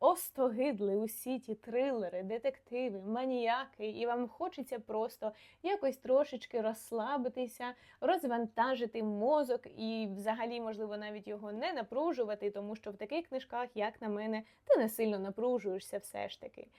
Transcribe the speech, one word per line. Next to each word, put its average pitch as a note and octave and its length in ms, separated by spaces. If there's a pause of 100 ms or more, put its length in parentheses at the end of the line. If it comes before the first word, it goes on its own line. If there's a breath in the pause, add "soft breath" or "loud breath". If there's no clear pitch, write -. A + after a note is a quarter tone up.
остогидли B3 960
усі A3+ 420
ті - 160
трилери, A3 680
детективи, A#3 800
маніяки, A#3+ 880
і A3+ 160
вам A#3+ 220
хочеться C#4 500
просто A3 540 (300 loud breath)
якось E4+ 340
трошечки B3+ 640
розслабитися, A#3+ 1120 (260 loud breath)
розвантажити A#3+ 1000
мозок A#3+ 640 (100)
і A3 400
взагалі, A3+ 440
можливо, G#3+ 360
навіть G#3+ 320
його G#3 240
не C#4 200
напружувати, A#3 800
тому G3+ 260
що G#3+ 140
в G3 60
таких C#4+ 300
книжках, B3 480
як G#3+ 280
на A3 60
мене, G#3+ 340 (220 soft breath)
ти - 120
не A3+ 120
сильно A3 300
напружуєшся G3 800
все G3+ 300
ж - 120
таки. - 260 (120)